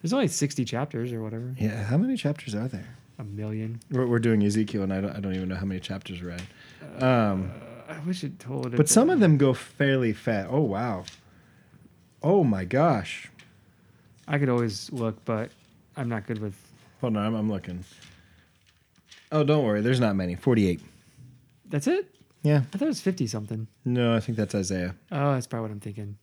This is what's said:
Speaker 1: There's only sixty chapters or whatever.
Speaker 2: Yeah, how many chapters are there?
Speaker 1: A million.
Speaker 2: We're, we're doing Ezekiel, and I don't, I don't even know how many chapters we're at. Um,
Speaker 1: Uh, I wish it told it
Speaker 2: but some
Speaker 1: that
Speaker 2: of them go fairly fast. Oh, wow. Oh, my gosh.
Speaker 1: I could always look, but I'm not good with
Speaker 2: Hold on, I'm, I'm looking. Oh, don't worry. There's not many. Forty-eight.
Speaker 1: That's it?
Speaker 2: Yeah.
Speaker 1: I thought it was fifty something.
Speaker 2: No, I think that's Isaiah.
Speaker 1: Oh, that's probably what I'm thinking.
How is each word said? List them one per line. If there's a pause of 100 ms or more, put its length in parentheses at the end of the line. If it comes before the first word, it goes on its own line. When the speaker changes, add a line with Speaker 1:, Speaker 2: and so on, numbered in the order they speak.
Speaker 1:
There's
only
sixty
chapters
or
whatever.
Speaker 2:
Yeah,
how
many
chapters
are
there? (200)
Speaker 1:
A
million. (120)
Speaker 2:
We're,
we're
doing
Ezekiel,
and
I
don't,
I
don't
even
know
how
many
chapters
we're
at.
Um, (380)
Speaker 1:
Uh,
I
wish
it
told
it
Speaker 2:
but
some
Speaker 1:
that
Speaker 2:
of
them
go
fairly
fast.
Oh,
wow. (1160)
Oh,
my
gosh. (1000)
Speaker 1:
I
could
always
look,
but (480)
I'm
not
good
with (460)
Speaker 2:
Hold
on,
I'm,
I'm
looking. (1500)
Oh,
don't
worry.
There's
not
many.
Forty-eight. (880)
Speaker 1:
That's
it? (300)
Speaker 2:
Yeah. (100)
Speaker 1:
I
thought
it
was
fifty
something. (180)
Speaker 2:
No,
I
think
that's
Isaiah. (180)
Speaker 1:
Oh,
that's
probably
what
I'm
thinking.